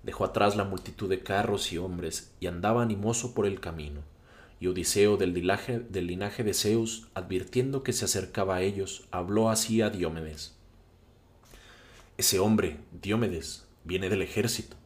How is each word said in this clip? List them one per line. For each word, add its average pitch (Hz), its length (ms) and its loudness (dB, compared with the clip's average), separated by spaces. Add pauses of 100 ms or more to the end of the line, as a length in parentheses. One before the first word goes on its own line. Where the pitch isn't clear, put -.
Dejó - 200 -2
atrás 101 300 4
la 104 80 0
multitud 95 480 -4
de 92 140 0
carros 101 480 0
y 82 60 -4
hombres 87 600 -6
y 90 80 -4
andaba 98 340 2
animoso 113 540 0
por 107 100 2
el 98 140 0
camino, 73 440 -8 (600)
y 87 40 -2
Odiseo 98 500 4
del 92 160 2
dilaje-, 95 460 0
del 98 280 -4
linaje 101 380 -4
de 101 80 2
Zeus, 113 640 0
advirtiendo 123 680 -2
que 117 120 -2
se - 100 -2
acercaba 95 520 0
a 90 60 0
ellos, 98 480 -2
habló 101 380 2
así 110 320 2
a 104 80 4
Diomedes: 80 680 -4 (1600)
"Ese 95 220 4
hombre, 98 380 4 (220)
Diomedes, 98 680 -2 (180)
viene 92 260 -2
del 101 100 2
ejército - 640 -2